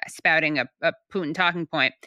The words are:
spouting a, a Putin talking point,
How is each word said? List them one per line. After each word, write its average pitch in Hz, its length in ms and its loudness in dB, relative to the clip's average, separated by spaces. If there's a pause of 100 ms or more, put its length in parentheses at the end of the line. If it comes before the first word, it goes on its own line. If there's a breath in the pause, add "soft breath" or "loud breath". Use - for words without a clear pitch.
spouting 156 500 0
a, 123 80 0 (160)
a 160 120 0 (200)
Putin 165 220 -4
talking 175 320 0
point, 135 260 2 (140 loud breath)